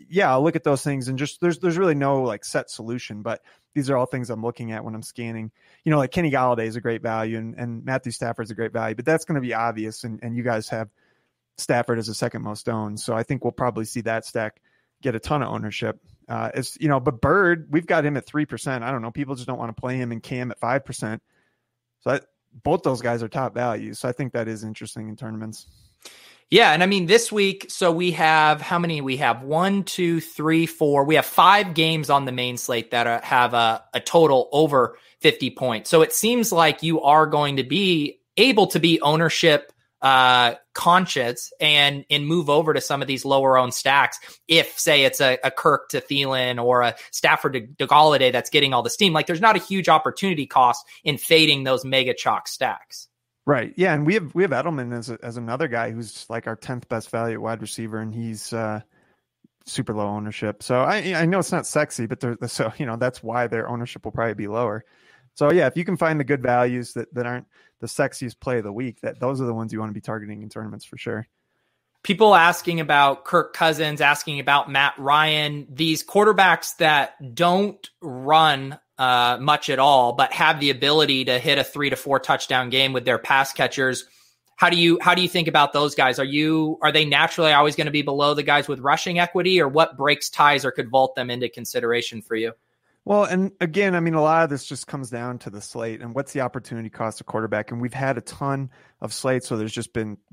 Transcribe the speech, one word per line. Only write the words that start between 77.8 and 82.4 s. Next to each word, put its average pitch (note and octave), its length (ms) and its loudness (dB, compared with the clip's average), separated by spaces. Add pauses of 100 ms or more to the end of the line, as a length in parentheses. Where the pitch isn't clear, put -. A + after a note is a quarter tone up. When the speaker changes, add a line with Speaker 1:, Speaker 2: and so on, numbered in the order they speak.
Speaker 2:
run, C#3+ 800 2 (220)
uh, B2 420 2
much D3 300 0
at C3 80 0
all, C3 340 6
but B2 200 2
have D#3+ 260 4
the C#3+ 100 0
ability C#3 560 2
to B2+ 140 0
hit C#3+ 180 0
a C3 60 0
three C#3+ 260 -4
to C3 60 -2
four C3+ 240 0
touchdown B2+ 500 0